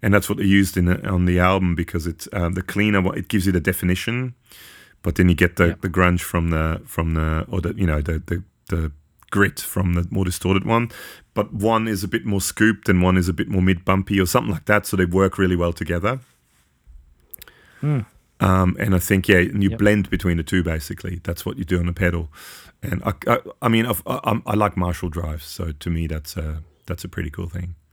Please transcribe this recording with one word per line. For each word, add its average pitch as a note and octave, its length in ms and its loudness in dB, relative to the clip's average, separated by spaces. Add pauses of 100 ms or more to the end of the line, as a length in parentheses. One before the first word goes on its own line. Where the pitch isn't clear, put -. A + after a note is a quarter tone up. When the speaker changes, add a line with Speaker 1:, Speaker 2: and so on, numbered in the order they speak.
Speaker 1:
and G#2 100 4
that's G2+ 160 4
what G#2 80 -2
they G#2 60 -4
used G2 340 4
in F2+ 80 2
the, F2 240 0
on F2+ 160 2
the F2+ 140 2
album F#2 340 4
because E2+ 320 -4
it's, E2 260 -8
uh, F2+ 180 -2
the F#2 120 -4
cleaner, G2+ 400 0 (160)
it - 100 -8
gives F#2+ 200 0
you G2 40 2
the F2+ 80 2
definition, F#2+ 760 -2 (680)
but E2+ 140 -2
then F#2 140 6
you F2+ 60 6
get F2 200 2
the, F2 140 4
Speaker 2:
Yeah. E2+ 120 -4
Speaker 1:
the G2 80 -6
grunge F2+ 320 2
from E2+ 300 -2
the, D#2+ 340 0
from E2 300 -2
the, D#2+ 340 0
or G2 120 -4
the, E2+ 140 -4
you G2 120 0
know, D2+ 140 0
the, D#2+ 260 -2
the, F2 160 -6 (260)
the D#2+ 220 -2 (400)
grit G2+ 280 2
from F#2+ 340 -2
the F2 180 0
more F#2+ 140 0
distorted F#2 380 0
one. A#2 280 0 (420)
But - 200 -2
one A2 340 2
is G2+ 160 -2
a G#2 40 -4
bit A2+ 160 -4
more G2+ 180 -2
scooped - 460 2
and F#2 140 4
one F#2 160 4
is F2 100 2
a F#2 60 0
bit G2 140 -4
more F#2 160 0
mid F#2 200 2
bumpy F#2+ 380 0
or F#2 60 2
something A2 260 0
like D#2+ 120 -8
that. G#2 200 2
So - 100 -6
they F#2 100 4
work F#2 340 2
really F#2 160 2
well E2+ 180 0
together. F#2+ 460 -4 (1600)
Speaker 2:
Hmm. C#3+ 220 0 (400)
Speaker 1:
Um, F#2 380 4
and F#2+ 160 2
I - 20 4
think, F#2+ 300 2
yeah, F#2+ 100 6
and F#2+ 240 2
you G2 80 2
Speaker 2:
Yep. A2+ 100 -6
Speaker 1:
blend G#2 300 2
between F2 280 0
the E2 60 -2
two, F#2 200 0
basically. F2 600 -6
That's - 220 -6
what F2 140 -8
you - 40 -6
do F2 160 -2
on E2+ 80 -2
a F2 60 -2
pedal. E2+ 380 -2 (500)
And - 240 -6
I, G2 80 0 (140)
I, A#2 100 4 (240)
I B2+ 80 0
mean, A2+ 160 4
I've, A2+ 220 -4
I, A#2+ 160 -4
I'm, A2 240 0
I G#2+ 80 -2
like G#2 200 0
Marshall F2 340 -2
drives. D#2 360 -6
So E2+ 280 -8
to D2+ 180 -10
me, E2 160 -2
that's D#2 300 -8
a, D#2 260 -6 (240)
that's F2 160 -8
a - 40 -10
pretty F2 220 -6
cool F#2 200 -8
thing. F2+ 260 -10 (160)